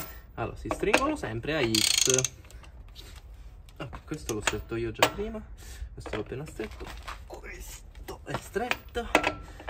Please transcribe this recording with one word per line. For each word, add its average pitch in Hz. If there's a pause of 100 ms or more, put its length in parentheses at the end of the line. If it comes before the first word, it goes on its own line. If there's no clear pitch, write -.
(360)
Allora, 117
si -
stringono 269
sempre 117
a 147
X. 120 (1600)
Ah, 147 (160)
questo -
l'ho 107
stretto 107
io 117
già -
prima. 220 (500)
Questo -
l'ho -
appena -
stretto. - (400)
Questo -
è -
stretto. - (640)